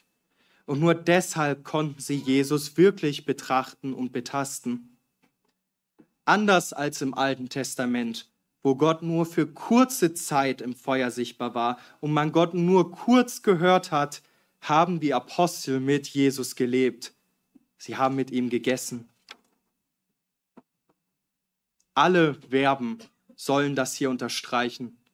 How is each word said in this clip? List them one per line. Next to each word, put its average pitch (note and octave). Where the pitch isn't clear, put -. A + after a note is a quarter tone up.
Und C#3
nur E3
deshalb E3
konnten D3+
sie C#3+
Jesus C#3
wirklich F3
betrachten C3
und B2+
betasten. C3+
Anders F#3+
als C#3+
im C3+
Alten C3
Testament, B2
wo C3+
Gott D#3+
nur E3
für E3
kurze A3+
Zeit C3+
im A#2+
Feuer C3
sichtbar A#2+
war A#2+
und D3+
man D3+
Gott E3+
nur F3+
kurz B3
gehört F3+
hat, C#3+
haben E3
die C#3+
Apostel C3+
mit C#3
Jesus C3+
gelebt. B2
Sie A2+
haben C3+
mit C3
ihm B2
gegessen. A#2+
Alle D#3+
Verben B2+
sollen C#3+
das C3
hier C3+
unterstreichen. A#2+